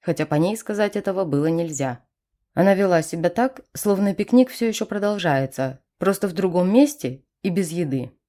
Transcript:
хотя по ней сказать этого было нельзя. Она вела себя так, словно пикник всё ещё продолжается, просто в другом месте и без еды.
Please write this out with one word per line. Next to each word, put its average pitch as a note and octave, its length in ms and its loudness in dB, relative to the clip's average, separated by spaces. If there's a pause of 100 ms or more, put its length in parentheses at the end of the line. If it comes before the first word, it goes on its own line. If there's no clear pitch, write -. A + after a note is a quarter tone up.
хотя D#3 240 -2
по D3 100 -2
ней F3+ 220 0
сказать G#3 400 -4
этого G3 260 -2
было C#3+ 220 0
нельзя. D#3 580 -4 (500)
Она G3 200 4
вела F#3 280 2
себя E3+ 280 -2
так, B3 320 -2 (120)
словно G3+ 400 0
пикник B3 360 4
всё - 180 -4
ещё A3 180 -4
продолжается, D#3 920 -2 (180)
просто G3 300 0
в F3+ 60 -4
другом F3+ 380 0
месте A3+ 520 2 (180)
и F#3+ 80 -2
без E3+ 220 -2
еды. C3+ 400 -4 (180)